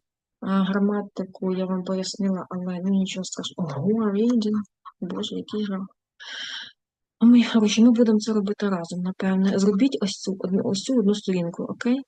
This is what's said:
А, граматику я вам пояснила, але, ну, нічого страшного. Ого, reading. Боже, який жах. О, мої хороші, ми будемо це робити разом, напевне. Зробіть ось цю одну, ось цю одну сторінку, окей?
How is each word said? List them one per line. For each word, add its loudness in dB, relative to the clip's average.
А, 0
граматику -2
я -2
вам -4
пояснила, -4
але, -6
ну, 0
нічого 0
страшного. -6
Ого, 0
reading. 2
Боже, -8
який -6
жах. -6
О, 6
мої 8
хороші, 4
ми 10
будемо 4
це -2
робити -2
разом, -4
напевне. 0
Зробіть 2
ось -2
цю -6
одну, -2
ось -2
цю 0
одну 4
сторінку, -4
окей? -2